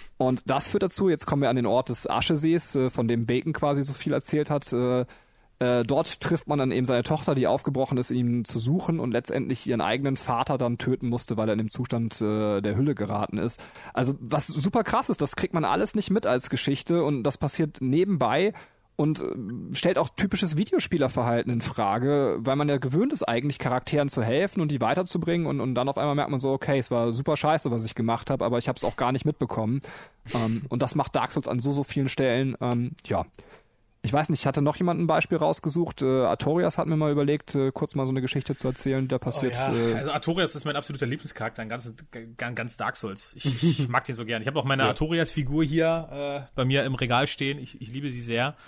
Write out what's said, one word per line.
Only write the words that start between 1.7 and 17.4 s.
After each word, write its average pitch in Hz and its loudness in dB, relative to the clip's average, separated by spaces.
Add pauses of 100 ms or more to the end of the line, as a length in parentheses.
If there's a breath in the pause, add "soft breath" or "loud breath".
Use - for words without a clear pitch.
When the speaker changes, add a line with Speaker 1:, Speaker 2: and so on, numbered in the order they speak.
Speaker 1:
des - -2
Aschesees, 160 2
äh, 127 2
von 120 0
dem 117 2
Bacon 127 0
quasi 143 0
so 139 -6
viel 147 -4
erzählt 147 0
hat. 143 -2
Äh, 123 2 (580 loud breath)
äh, 123 4
dort 127 0
trifft - 0
man 143 2
dann 131 2
eben 123 2
seine 123 2
Tochter, 151 0
die 127 2
aufgebrochen 135 0
ist, 123 -2
ihn 120 0
zu - -2
suchen 160 0
und 120 -2
letztendlich - -2
ihren 117 0
eigenen 131 0
Vater 127 0
dann 120 0
töten 127 -2
musste, 120 -2
weil 110 2
er - 4
in 104 0
dem 110 0
Zustand, 120 -2
äh, 104 2
der 104 0
Hülle 139 2
geraten 101 -2
ist. - -2 (300 loud breath)
Also 127 2
was 147 0
super 185 0
krass 247 0
ist, - 0
das - 0
kriegt - -2
man 160 2
alles 165 0
nicht 214 0
mit 202 2
als - 2
Geschichte 151 0
und 135 0
das 139 0
passiert 151 -2